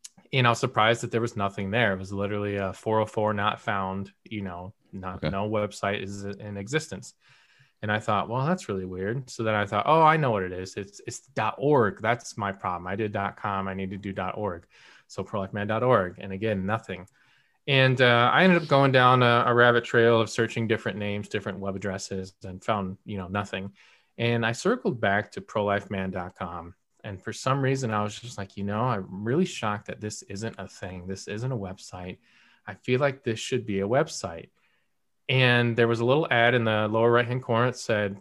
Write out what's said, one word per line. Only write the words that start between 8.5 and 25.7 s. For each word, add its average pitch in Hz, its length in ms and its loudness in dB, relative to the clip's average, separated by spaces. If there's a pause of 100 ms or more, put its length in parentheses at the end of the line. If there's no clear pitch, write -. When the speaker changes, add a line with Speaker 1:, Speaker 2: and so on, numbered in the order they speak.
Speaker 1:
really 95 180 -4
weird." 95 440 -6
So - 140 -8
then 110 100 0
I 104 120 2
thought, 104 200 0
"Oh, 160 160 6
I 156 160 8
know 139 140 2
what 98 120 0
it 92 80 -6
is. 92 240 -10
It's, 98 300 -10
it's - 140 -10
dot - 380 -4
org. 117 440 4
That's 117 360 0
my 101 140 -2
problem. 90 360 -6
I 95 80 -4
did 107 160 -2
dot 98 260 -4
com. 98 300 -4
I 95 80 -6
need 95 160 -6
to 101 60 -8
do 98 140 -8
dot 95 260 -6
org." 92 280 -6 (420)
So - 160 -10
pro 101 180 -6
life 95 120 -8
man 104 140 -4
dot 110 160 -2
org. 101 340 2
And 95 160 -10
again, 98 320 -2
nothing. 98 420 -6 (600)
And, 131 340 4
uh, 120 320 6
I 151 100 6
ended 175 200 6
up 151 40 -8
going 139 240 6
down 127 300 8
a, 120 240 6
a 120 80 4
rabbit 120 300 6
trail 117 360 6
of 110 120 0
searching 113 360 -2
different 107 300 -2
names, 104 320 -6
different 98 300 -6
web 98 160 -6
addresses, 95 580 -8 (100)
and 92 200 -14
found, 95 420 -2
you 101 120 -8
know, 92 100 -8
nothing. 98 460 -6 (440)
And 117 280 0
I 117 80 0
circled 185 460 -2
back 104 340 0
to 98 80 -12
pro 104 240 -4
life 101 260 -2